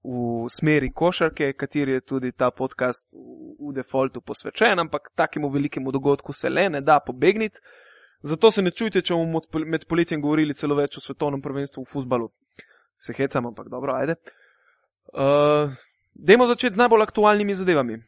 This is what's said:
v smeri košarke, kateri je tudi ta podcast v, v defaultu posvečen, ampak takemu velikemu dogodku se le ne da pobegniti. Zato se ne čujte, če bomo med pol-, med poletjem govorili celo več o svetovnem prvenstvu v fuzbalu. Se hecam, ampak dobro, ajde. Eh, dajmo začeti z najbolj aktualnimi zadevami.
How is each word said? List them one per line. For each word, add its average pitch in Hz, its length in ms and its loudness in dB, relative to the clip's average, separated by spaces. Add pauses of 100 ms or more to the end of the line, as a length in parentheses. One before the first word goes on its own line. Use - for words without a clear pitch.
v 120 480 -4
smeri 147 420 0
košarke, 160 600 0
kateri 139 400 -4
je 131 100 0
tudi 127 300 -6
ta 127 200 0
podcast - 560 -4
v, - 100 -20 (440)
v 147 120 -10
defaultu 131 480 -4
posvečen, - 580 -2
ampak 151 340 -6
takemu 151 360 -2
velikemu 139 420 -4
dogodku 139 420 -2
se - 160 -4
le 165 200 0
ne 143 120 -4
da 147 180 4
pobegniti. 190 580 0 (680)
Zato 160 280 6
se 202 100 0
ne 175 100 2
čujte, 202 300 -2
če 175 140 -4
bomo 165 180 -2
med 160 140 -2
pol-, 156 180 -4
med 160 200 -6
poletjem 165 360 0
govorili 151 320 2
celo 143 220 -2
več 143 220 -2
o 135 40 -16
svetovnem 139 400 -6
prvenstvu 139 400 -8
v 127 60 -12
fuzbalu. 123 420 -4 (680)
Se - 140 -12
hecam, 135 320 -2
ampak 110 220 -14
dobro, 127 280 -6
ajde. 143 200 -2 (920)
Eh, 147 680 2 (380)
dajmo 240 360 6
začeti 240 260 0
z 185 40 -4
najbolj 233 240 4
aktualnimi 208 540 2
zadevami. 147 420 0 (100)